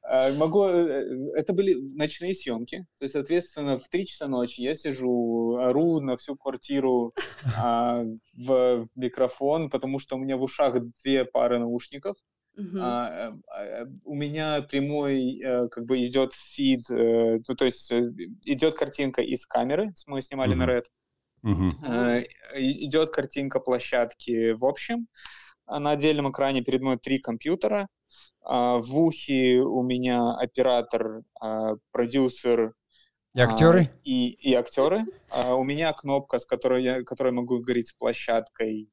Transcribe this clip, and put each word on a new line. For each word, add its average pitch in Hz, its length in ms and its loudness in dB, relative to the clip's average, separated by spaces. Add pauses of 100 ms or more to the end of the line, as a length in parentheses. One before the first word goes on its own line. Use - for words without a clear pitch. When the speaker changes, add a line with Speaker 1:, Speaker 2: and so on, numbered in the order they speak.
Speaker 1:
э, 131 280 4
могу, 165 280 4
э, 143 720 0
это 156 160 0
были 190 220 4 (220)
ночные 170 380 -4
съемки. 135 520 -6 (120)
То 143 60 -8
есть, 135 100 -6
соответственно, 147 640 -2
в - 100 -14
три 185 180 -2
часа - 220 -10
ночи 123 340 -2
я 139 120 -2
сижу, 123 840 -2
ору 147 440 2
на 131 160 -2
всю 135 200 -10
квартиру, 131 800 0
Speaker 2:
<laughs> - 420 -6
Speaker 1:
а, 120 460 0 (300)
в 123 600 2
микрофон, 139 760 -2
потому 135 280 -4
что 135 180 -8
у - 20 -6
меня 135 180 -4
в 127 60 -2
ушах 131 340 0 (280)
две 135 200 2
пары 123 340 0
наушников. 120 580 -6 (400)
Speaker 3:
Мгм. 190 240 -8
Speaker 1:
А, 120 300 -2
э, 107 220 -8 (160)
а, 101 160 -12
э, 120 220 -10 (180)
у 147 100 -12
меня 147 480 -4
прямой, 139 760 -2
э, 123 280 -2
как 120 180 -10
бы 131 100 2 (100)
идет 131 280 0
фид, 135 560 0
э, 113 480 4 (100)
ну, 131 80 -4
то - 80 2
есть, - 260 -2
э, 120 200 2 (340)
идет 147 300 2
картинка 139 480 -2
из - 240 -4
камеры, 147 500 -2
с-, - 100 -20
мы 139 160 -6
снимали 131 320 -2
на 127 120 0
Speaker 2:
Мгм. 127 60 2
Speaker 1:
Red. 120 120 0 (580)
Speaker 2:
Мгм. 92 280 2 (140)
Speaker 1:
Э, 120 380 0 (360)
и 139 280 -2
идет 156 240 2
картинка 139 480 -4
площадки 117 960 0
в 113 140 -2
общем. 233 400 -2 (600)
А 147 140 -4
на 147 120 2
отдельном 147 380 2
экране 135 320 0
перед 131 200 0
мной 131 160 0
три 135 200 -2
компьютера. 185 680 -2 (560)
А, 123 340 2
в 123 200 -2
ухе 131 600 4
у 127 220 0
меня 123 520 0
оператор, 120 880 0 (180)
а, 110 360 -2 (160)
продюсер, 120 840 0 (600)
Speaker 2:
И 127 60 0
Speaker 1:
а, 123 40 8
Speaker 2:
актеры? 151 440 6 (160)
Speaker 1:
и, 127 260 2
и 131 240 2
актеры. 147 500 2 (260)
А, 127 260 0
у 131 80 2
меня 151 300 -2
кнопка, 139 440 -2
с - 60 -4
которой 127 400 2
я, 127 180 0
которой 127 300 -2
могу 123 280 0
говорить 120 280 -2
с - 60 -20
площадкой. 113 960 -2